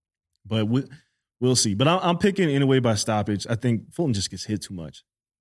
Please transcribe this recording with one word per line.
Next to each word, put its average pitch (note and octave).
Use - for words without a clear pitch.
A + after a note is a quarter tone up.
But A2
we, C3
we'll B2
see. G#2+
But B2+
I'm, F3+
I'm F3
picking F#3+
Inoue C#3
by A#2
stoppage. G#2
I A#2
think A2+
Fulton D#3
just G2
gets -
hit G#2+
too -
much. D#2+